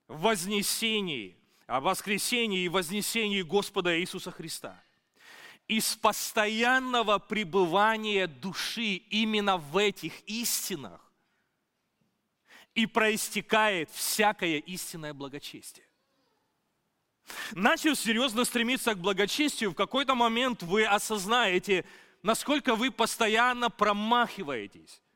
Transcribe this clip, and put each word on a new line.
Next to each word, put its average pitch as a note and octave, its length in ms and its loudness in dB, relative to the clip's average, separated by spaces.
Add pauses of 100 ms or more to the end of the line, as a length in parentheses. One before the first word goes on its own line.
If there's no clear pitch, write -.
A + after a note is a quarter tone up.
вознесении, F#3+ 1300 -2 (300)
о B2+ 140 -2
воскресении G3 840 0
и F3 40 -2
вознесении G3 760 -2
Господа F3 560 0
Иисуса F3+ 320 -6
Христа. C3 500 -12 (880)
Из - 300 0
постоянного A3+ 1200 2
пребывания G3+ 1080 2
души F#3+ 680 -4 (140)
именно G#3 460 2
в D3+ 220 -4
этих G3+ 500 -2
истинах E3 720 -6 (1700)
и A3+ 120 2
проистекает G#3+ 1040 2
всякое G3+ 680 0
истинное D#3+ 540 -10
благочестие. C#3 760 -14 (1700)
Начав C#4+ 460 2
серьезно A#3 460 0
стремиться A#3 500 0
к F#3 40 -6
благочестию, G3+ 760 0
в - 20 -20
какой-то B3+ 400 0
момент A#3+ 480 2
вы G3+ 220 2
осознаете, G3+ 1000 0 (400)
насколько A#3+ 500 2
вы B3 160 0
постоянно A#3 800 2
промахиваетесь, G3+ 1300 -2 (160)